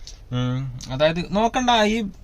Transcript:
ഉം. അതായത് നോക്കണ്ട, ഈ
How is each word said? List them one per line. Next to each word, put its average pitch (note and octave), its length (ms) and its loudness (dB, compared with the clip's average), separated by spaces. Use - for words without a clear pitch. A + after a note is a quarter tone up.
ഉം. B2+ 480 -2
അതായത് D#3+ 440 2
നോക്കണ്ട, A#3 340 2
ഈ G#3+ 400 4